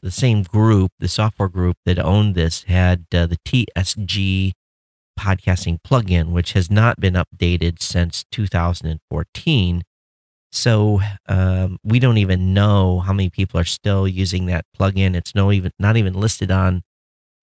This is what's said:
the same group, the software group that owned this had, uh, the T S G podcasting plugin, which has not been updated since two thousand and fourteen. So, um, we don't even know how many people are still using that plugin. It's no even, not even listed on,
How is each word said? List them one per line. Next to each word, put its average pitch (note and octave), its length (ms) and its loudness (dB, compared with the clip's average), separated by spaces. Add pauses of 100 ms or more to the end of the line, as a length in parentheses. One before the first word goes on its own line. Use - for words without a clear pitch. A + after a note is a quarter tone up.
the F2 80 -8
same A2 340 0
group, G#2+ 560 2
the F#2+ 80 -2
software G#2+ 400 -2
group F2+ 360 0
that F2+ 140 0
owned G2+ 360 2
this E2 300 -2
had, F2+ 480 2
uh, F2 140 2
the E2 180 -2
T B2 300 0
S F#2 200 -2 (100)
G F#2+ 480 -2 (680)
podcasting F#2 680 -2
plugin, F2+ 440 0
which F2 220 -2
has F#2 180 0
not A2 300 2
been F2+ 140 2
updated E2+ 680 -2
since F2 480 -4
two G#2+ 160 -4
thousand F2 420 -2
and D#2+ 120 -6 (100)
fourteen. F2 720 -2 (680)
So, G#2+ 480 2 (280)
um, F#2 540 0
we A2+ 160 0
don't A#2+ 200 4
even F#2 360 2
know G2 460 2
how F#2 140 -2
many F#2+ 160 0
people - 280 -4
are E2 60 0
still G2 420 -2
using F#2 400 -2
that F2+ 180 -4 (140)
plugin. F#2+ 380 0
It's - 180 -6
no G2 160 2
even, F#2 280 0
not G#2 180 2
even G2 180 0
listed G2+ 360 -2
on, F#2 320 0 (600)